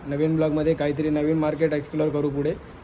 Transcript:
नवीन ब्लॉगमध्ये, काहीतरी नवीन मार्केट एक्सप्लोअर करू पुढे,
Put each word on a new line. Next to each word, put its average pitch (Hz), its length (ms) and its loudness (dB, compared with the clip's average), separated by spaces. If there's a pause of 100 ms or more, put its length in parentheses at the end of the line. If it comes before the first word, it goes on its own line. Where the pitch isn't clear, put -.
नवीन 151 300 0
ब्लॉगमध्ये, 156 380 2
काहीतरी 147 360 0
नवीन 151 260 2
मार्केट 151 360 0
एक्सप्लोअर 151 380 0
करू 147 200 0
पुढे, 143 240 -2 (300)